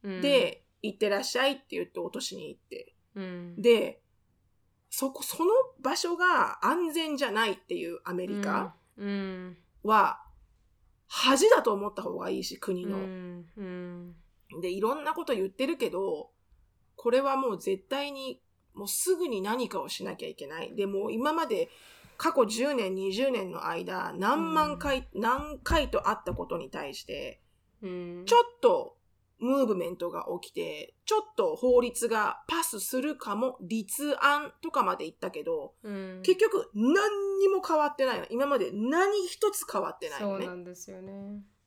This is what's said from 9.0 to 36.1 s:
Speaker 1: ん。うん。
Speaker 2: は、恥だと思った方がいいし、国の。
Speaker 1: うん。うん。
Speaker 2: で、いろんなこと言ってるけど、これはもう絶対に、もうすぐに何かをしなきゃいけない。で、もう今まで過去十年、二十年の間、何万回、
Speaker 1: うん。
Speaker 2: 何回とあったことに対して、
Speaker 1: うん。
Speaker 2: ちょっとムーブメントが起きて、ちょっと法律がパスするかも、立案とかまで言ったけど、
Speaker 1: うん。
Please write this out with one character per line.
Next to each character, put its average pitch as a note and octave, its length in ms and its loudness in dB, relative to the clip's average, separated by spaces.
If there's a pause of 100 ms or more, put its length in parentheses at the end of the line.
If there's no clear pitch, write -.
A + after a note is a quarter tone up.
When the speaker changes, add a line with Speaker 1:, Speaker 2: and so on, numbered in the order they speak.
Speaker 1:
ん。 - 20 -4
う G3+ 40 -2
ん。 F#3 460 -6 (260)
Speaker 2:
は、 G#3 380 4 (840)
恥 C4+ 420 6
だ G4 120 10
と A3+ 120 2
思 G3+ 140 -4
っ G3+ 60 -6
た F#3+ 80 -10
方 - 160 -6
が F#3 120 -6
い F#3+ 100 -2
い F#3 40 -8
し、 - 160 -8
国 F3+ 260 -4
の。 G3 120 -4
Speaker 1:
う - 40 -4
ん。 F3+ 440 -10 (120)
う G#3 60 -12
ん。 F3+ 520 -12 (460)
Speaker 2:
で、 F3+ 100 -4
い F#3+ 80 -6
ろ A3+ 160 0
ん D4+ 80 -10
な D#4 100 -2
こ D#4+ 120 -6
と C#4 80 0
言 F#3+ 140 0
っ - 20 -4
て C4 180 -4
る D#4 100 -4
け - 120 -2
ど、 F3+ 420 -6 (640)
こ - 160 0
れ C4 100 6
は C4+ 140 2
も C4+ 140 0
う F3+ 120 -4
絶 F#3+ 280 -2
対 C#4+ 220 -2
に、 C4 300 -10 (320)
も G3+ 120 -12
う - 20 -8
す - 280 0
ぐ E4 120 -2
に G#3+ 140 -2
何 A3 280 -2
か F3 120 -4
を C3+ 80 -8
し - 140 -8
な F#3 120 -6
き - 100 -12
ゃ D#3 40 -8
い D3+ 60 -12
け C#3+ 120 -12
な D#3+ 160 -10
い。 - 120 -12
で、 G3+ 100 0
も G3 220 -4
う A3+ 60 -4
今 C4+ 200 0
ま E4 120 0
で F#3 240 -2 (480)
過 D#4+ 160 0
去 B3 120 6
十 A3+ 280 0
年、 G3 220 -2
二 F#3+ 180 -2
十 C4 180 2
年 G3 200 -2
の - 160 -8
間、 F3+ 500 -4
何 D4+ 360 2
万 D4+ 260 2
回、 C4+ 340 -2
Speaker 1:
う - 40 -8
ん。 D4 40 -4
Speaker 2:
何 C#4 380 0
回 D#4 320 2
と - 180 0
あ G#3+ 40 2
っ - 120 -6
た F3+ 80 -4
こ E3+ 120 -6
と E3+ 120 -6
に D3 120 -8
対 D3 260 -8
し - 80 -12
て、 C#3 380 -10 (400)
Speaker 1:
う G3+ 60 -10
ん。 F3+ 380 -10
Speaker 2:
ち G3+ 80 4
ょ A#4+ 60 10
っ A#4+ 220 0
と - 360 4 (400)
ム C4 260 2
ー - 20 6
ブ G#3+ 100 2
メ E3+ 140 -4
ン F3 80 -10
ト F3 120 -4
が E3+ 180 -6 (140)
起 - 80 -16
き - 40 -20
て、 D#3 420 -8 (100)
ち - 80 0
ょ G#4+ 60 4
っ G#4+ 160 -8
と E3 200 2
法 B3 260 6
律 A#3+ 260 -2
が A3 400 0
パ E4 160 0
ス G#3+ 160 -4
す C4 220 -2
る D4 160 -2
か G3+ 180 -6
も、 B3+ 260 -2
立 A3+ 600 -2
案 D4 380 4
と D#4+ 100 -6
か B3+ 120 2
ま F3+ 120 2
で - 100 -8
言 E3 80 -10
っ - 20 -20
た F#3+ 140 -6
け D#3 140 -8
ど、 D3 300 -2 (100)
Speaker 1:
う G#3+ 80 -10
ん。 F#3+ 320 -8